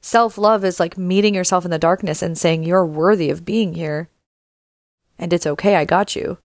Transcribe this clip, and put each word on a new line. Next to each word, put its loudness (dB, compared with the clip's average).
Self-love 2
is, -2
like, -2
meeting 2
yourself 0
in -4
the -2
darkness 0
and -4
saying, 0
"You're 2
worthy 2
of -4
being -2
here. -6
And -4
it's 0
okay, 0
I 2
got 0
you." -6